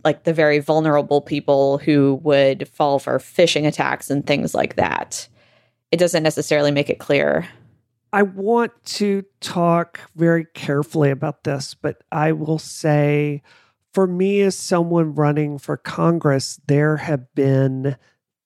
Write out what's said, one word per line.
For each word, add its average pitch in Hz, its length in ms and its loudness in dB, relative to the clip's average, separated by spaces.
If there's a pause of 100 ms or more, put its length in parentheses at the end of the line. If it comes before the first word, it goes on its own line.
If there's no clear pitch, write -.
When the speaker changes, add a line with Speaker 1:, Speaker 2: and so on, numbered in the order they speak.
Speaker 1:
like, 151 200 0
the 165 100 0
very 151 240 2
vulnerable 147 640 2
people 139 560 2
who 139 460 2
would 139 440 2
fall 143 300 0
for 131 200 -2
phishing 156 480 0
attacks 139 440 -2
and 143 160 -2
things - 280 0
like - 220 -2
that. - 520 -4 (600)
It 170 60 2
doesn't 170 260 0
necessarily 147 500 0
make 143 180 -2
it - 80 -6
clear. 147 500 0 (600)
Speaker 2:
I 202 120 0
want 202 500 -2 (240)
to 196 300 -2 (140)
talk 170 600 0 (160)
very 165 380 2
carefully 147 560 -2
about 139 340 -6
this, 139 300 -8
but - 360 -8
I 160 220 0
will 156 260 -4
say, 147 840 -2 (500)
for 190 140 2
me 190 340 0
as 190 160 0
someone 170 580 0
running 147 440 0
for 147 180 -6
Congress, 160 920 -2
there 147 300 2
have 139 380 -6
been 135 640 0 (480)